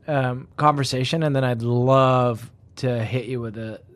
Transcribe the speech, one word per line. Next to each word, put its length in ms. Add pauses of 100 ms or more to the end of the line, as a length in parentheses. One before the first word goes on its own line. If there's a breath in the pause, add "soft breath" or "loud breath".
um, 400 (100)
conversation, 680
and 120
then 80
I'd 200
love 880 (260)
to 260
hit 220
you 160
with 160
a 240 (140)